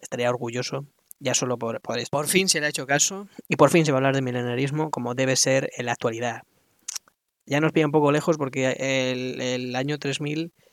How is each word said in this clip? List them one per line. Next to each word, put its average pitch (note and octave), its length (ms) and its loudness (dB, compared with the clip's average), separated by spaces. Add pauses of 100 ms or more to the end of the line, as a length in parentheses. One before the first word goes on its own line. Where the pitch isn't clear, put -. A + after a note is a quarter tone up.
estaría A#2+ 280 -2
orgulloso, B2 560 -4 (340)
ya B2+ 140 -2
solo B2 240 -2
por, A2+ 240 -6
por A#2 160 -6
esto. A#2+ 180 -4
Por D3 120 -2
fin F#3+ 200 2
se F3 120 2
le D3 80 0
ha - 20 -4
hecho C#3+ 160 -6
caso F#3+ 420 0 (200)
y E3 80 -2
por C#3 160 8
fin E3 140 6
se D3+ 60 2
va C3+ 60 4
a - 20 2
hablar C3+ 140 4
de C3+ 80 0
milenarismo C3 720 -2
como B2 240 -4
debe C3 200 0
ser C3+ 420 2
en B2 100 -6
la A#2+ 60 -2
actualidad. A#2 500 -4 (1040)
Ya C#3+ 140 0
nos D#3 120 2
pilla D#3+ 120 4
un D3 60 0
poco D3 200 6
lejos D3+ 260 2
porque C3 340 0
el, B2+ 680 -2
el B2+ 360 -4
año C#3 240 -2
tres C#3 200 -4
mil D3+ 320 -6 (220)